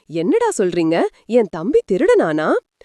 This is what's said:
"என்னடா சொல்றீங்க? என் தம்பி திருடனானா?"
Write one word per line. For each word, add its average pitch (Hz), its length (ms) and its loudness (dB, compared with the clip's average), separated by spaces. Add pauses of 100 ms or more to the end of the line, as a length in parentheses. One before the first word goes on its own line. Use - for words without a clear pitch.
"என்னடா 269 500 -2
சொல்றீங்க? 170 440 0 (240)
என் 226 240 0
தம்பி 214 300 -2 (120)
திருடனானா?" 190 600 2 (340)